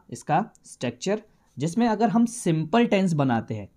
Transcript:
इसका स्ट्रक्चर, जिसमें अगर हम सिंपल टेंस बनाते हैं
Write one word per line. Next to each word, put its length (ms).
इसका 340
स्ट्रक्चर, 580
जिसमें 320
अगर 200
हम 180
सिंपल 600
टेंस 260
बनाते 420
हैं 220